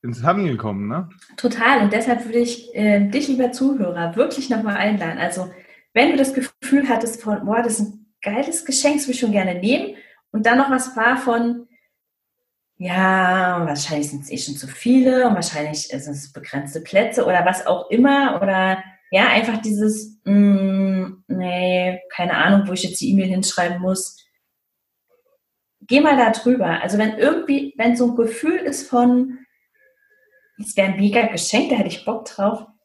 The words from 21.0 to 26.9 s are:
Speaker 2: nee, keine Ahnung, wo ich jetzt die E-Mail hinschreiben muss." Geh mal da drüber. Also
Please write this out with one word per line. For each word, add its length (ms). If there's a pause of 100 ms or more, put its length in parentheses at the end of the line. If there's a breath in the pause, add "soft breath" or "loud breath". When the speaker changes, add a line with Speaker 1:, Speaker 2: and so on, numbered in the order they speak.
Speaker 2:
nee, 720 (160)
keine 220
Ahnung, 300
wo 60
ich 100
jetzt 180
die 100
E-Mail 160
hinschreiben 540
muss." 360 (1600)
Geh 180
mal 180
da 140
drüber. 500
Also 160